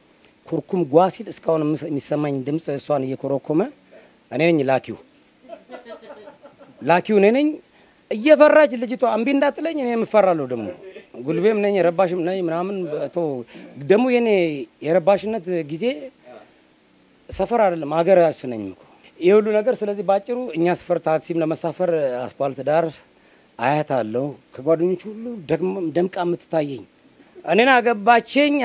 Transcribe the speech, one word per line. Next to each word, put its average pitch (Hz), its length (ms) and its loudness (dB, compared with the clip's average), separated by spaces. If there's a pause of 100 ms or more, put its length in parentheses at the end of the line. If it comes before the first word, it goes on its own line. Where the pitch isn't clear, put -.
(480)
ኩርኩም 165 360 -4
ጓ 151 240 4
ሲል 190 200 -10
እስካሁን 160 340 -2
የምስ-፣ 151 220 -4
የሚሰማኝ 147 580 -4
ድምፅ 143 260 -6
እሷን 143 340 -4
እየኮረኮመ 135 580 -4 (680)
እኔ 123 140 -4
ነኝ 170 180 4
ላኪው። 127 360 -2 (1800)
ላኪው 175 340 0
እኔ 196 160 6
ነኝ። 294 160 2 (640)
እየፈራች 294 680 6
ልጅቷ 240 240 -4 (100)
እምቢ 226 180 0
እንዳትለኝ 294 480 0
እኔ 247 120 -4
የምፈራለሁ 190 560 2
ደግሞ። 117 200 -6 (540)
ጉልቤም 175 400 0
ነኝ፣ 202 220 0
ረባሽም 175 400 0
ነኝ 185 200 -4
ምናምን። 180 340 -4 (320)
ቶ-፣ 170 180 -4 (560)
ደግሞ 190 280 4
የኔ 240 180 2 (540)
የረባሽነት 185 640 0 (180)
ጊዜ 160 180 -8 (1400)
ሰፈር 220 320 -2
አይደለም፣ 165 320 0
ሀገር 170 260 4 (260)
ነኝ 113 220 -6
እኮ። 92 160 -14 (380)
ይሄ 175 120 4
ሁሉ 214 200 4
ነገር 214 240 0
ስለዚህ 202 280 -6
ባጭሩ 196 340 -2 (140)
እኛ 165 220 0
ሰፈር 170 260 -2
ታክሲም 160 380 -2
ለመሳፈር 160 520 -2 (300)
አስፓልት 131 420 -6
ዳር 156 240 0 (720)
አያት 147 320 0
አለው 120 360 -2 (240)
ከጓደኞቹ 165 540 0
ሁሉ 220 220 -12 (200)
ደግሞ 175 280 -2 (160)
ደምቃ 180 280 -2
የምትታየኝ። 160 640 -4 (600)
እኔን 220 260 4
አገባችኝ፣ 233 840 4 (100)